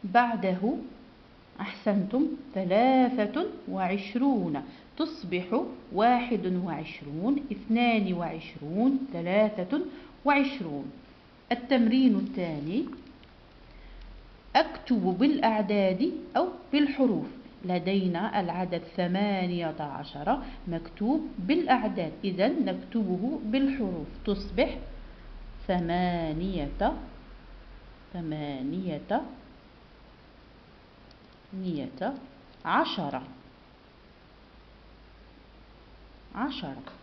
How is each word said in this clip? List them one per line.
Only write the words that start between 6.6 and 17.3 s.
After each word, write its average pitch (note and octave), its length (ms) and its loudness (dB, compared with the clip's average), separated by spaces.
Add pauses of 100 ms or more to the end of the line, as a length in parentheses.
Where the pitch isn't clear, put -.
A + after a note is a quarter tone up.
اثنان A3+ 600 2
وعشرون، E3+ 880 0 (140)
ثلاثة F#3+ 680 2 (440)
وعشرون. G#3 680 2 (600)
التمرين A#3+ 640 6
الثاني: E3+ 680 -2 (1700)
أكتب G#3 640 2
بالأعداد G#3+ 920 4 (240)
أو F4 120 4 (240)
بالحروف. C4+ 540 2 (380)